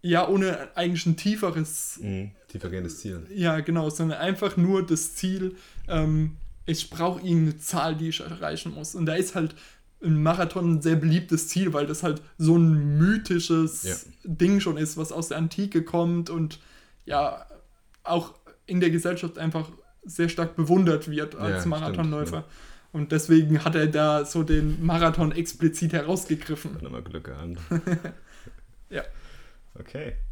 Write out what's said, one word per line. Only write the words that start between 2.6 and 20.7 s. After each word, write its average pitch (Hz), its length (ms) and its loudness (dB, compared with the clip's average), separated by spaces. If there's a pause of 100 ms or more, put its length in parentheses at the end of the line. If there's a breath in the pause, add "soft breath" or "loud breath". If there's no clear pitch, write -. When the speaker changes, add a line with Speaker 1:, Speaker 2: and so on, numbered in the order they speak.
Speaker 2:
Ziel. 90 220 -10 (120)
Speaker 1:
Ja, 170 260 0
genau, 160 300 0
sondern 160 280 -2
einfach 190 380 -2
nur 185 300 2
das - 280 -2
Ziel, 185 420 -4 (320 loud breath)
ähm, 156 480 0 (280)
ich 160 240 -4
brauche 170 320 -2
irgendeine 165 380 2
Zahl, 156 380 -2
die 160 120 -4
ich 160 120 -4
erreichen 156 520 -8
muss. 151 220 -12
Und 175 120 -2
da 160 80 0
ist 180 200 0
halt 160 200 -2 (480 loud breath)
ein 156 200 4
Marathon 170 540 2
ein 143 60 -2
sehr 165 140 4
beliebtes 160 520 2
Ziel, 180 260 0
weil 147 120 0
das 156 160 -8
halt 156 200 -2 (160 loud breath)
so 165 180 6
ein 151 420 6
mythisches 170 840 2
Speaker 2:
Ja. 92 120 -4 (300)
Speaker 1:
Ding 190 360 2
schon 156 180 -2
ist, 156 180 -4
was 156 160 -6
aus 160 160 -6
der - 100 -4
Antike 165 460 0
kommt 170 460 0
und 165 300 -4 (440 soft breath)
ja, 139 400 -2 (600)
auch 170 300 -2 (320)
in 180 140 0
der 175 100 6
Gesellschaft 170 460 -2
einfach 160 320 -4 (380)
sehr 170 220 0
stark 165 280 -4
bewundert 165 540 4